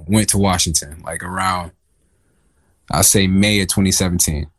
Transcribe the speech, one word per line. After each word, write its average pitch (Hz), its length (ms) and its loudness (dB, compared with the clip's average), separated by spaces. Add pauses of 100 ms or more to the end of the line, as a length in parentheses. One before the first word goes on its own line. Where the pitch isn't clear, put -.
went 104 240 2
to 101 80 0
Washington, 87 640 -2
like, 82 200 -10
around, 92 480 -4 (1200)
I'll 78 140 0
say 98 220 4
May 101 360 4
of 90 60 -2
twenty 95 240 2
seventeen. 85 560 -2 (100)